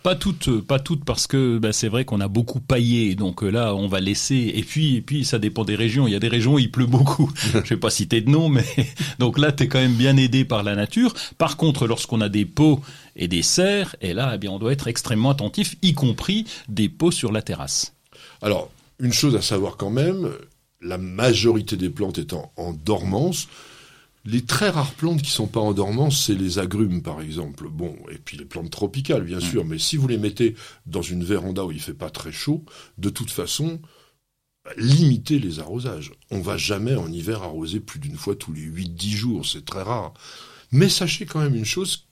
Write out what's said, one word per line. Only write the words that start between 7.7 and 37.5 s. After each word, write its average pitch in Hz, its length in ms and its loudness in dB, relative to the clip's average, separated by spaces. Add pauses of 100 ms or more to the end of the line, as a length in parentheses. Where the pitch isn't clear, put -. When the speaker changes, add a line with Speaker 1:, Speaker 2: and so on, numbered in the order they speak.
Speaker 1:
pas 110 140 0
citer 110 300 2
de 120 100 2
nom, 160 180 6
mais 127 160 4 (100)
<laughs> - 440 -2
donc 123 180 2
là, 147 140 4
t'es 143 160 2
quand 139 100 0
même 127 160 4
bien 131 240 6
aidé 131 280 4
par 107 180 0
la 101 120 0
nature. 220 380 2 (240)
Par - 200 0
contre, 147 280 2
lorsqu'on 113 360 0
a 104 80 2
des 104 160 2
pots 143 360 4 (340)
et 87 120 -4
des 85 160 0
serres, 196 580 0
et 87 140 -2
là, 127 180 0
eh 95 60 -4
bien, 98 100 -6
on 98 80 -6
doit 113 160 0
être 139 140 -2
extrêmement 113 420 2
attentif, 139 540 0
y 180 100 6
compris 190 520 0 (240)
des 104 200 0
pots 165 220 2
sur 117 200 -2
la 107 120 -2
terrasse. - 500 -4 (480)
Speaker 2:
Alors, 98 300 0 (280)
une 123 140 2
chose 139 220 4
à 92 80 2
savoir 98 340 0
quand 101 140 -4
même, 151 400 0 (500)
la 90 160 -6
majorité 104 800 2
des 90 140 -2
plantes 95 260 -4
étant 78 400 -8
en 85 160 -6
dormance, 95 760 0 (800)
les 120 140 0
très 202 300 0
rares 143 240 -2
plantes 160 260 0
qui 143 80 -4
sont 110 160 0
pas 107 140 -2
en 107 120 2
dormance, 110 540 2
c'est 107 80 2
les 92 240 0
agrumes, 92 460 0
par 78 180 -8
exemple. 78 480 -10
Bon, 78 260 -8 (160)
et - 60 -14
puis - 200 -16
les - 80 -16
plantes 82 260 -10
tropicales, 131 500 -2
bien 87 160 -6
Speaker 1:
Mm. 87 40 -4
Speaker 2:
sûr, 90 240 0
mais 80 120 -6
si 156 200 -2
vous 139 100 2
les 120 100 0
mettez 107 380 0 (320)
dans 85 160 -6
une 90 200 -4
véranda 95 400 -2
où 87 80 -6
il 76 80 -10
fait - 140 -10
pas 78 160 -10
très - 220 -14
chaud, 156 340 -4 (320)
de 98 140 -2
toute 113 180 -8
façon, 165 500 -4 (960)
limitez 139 600 4
les 85 220 -2
arrosages. 87 520 -8 (200)
On 101 80 -4
va 92 180 -4
jamais 104 380 0
en 85 160 -4
hiver 95 320 -6
arroser 80 360 -6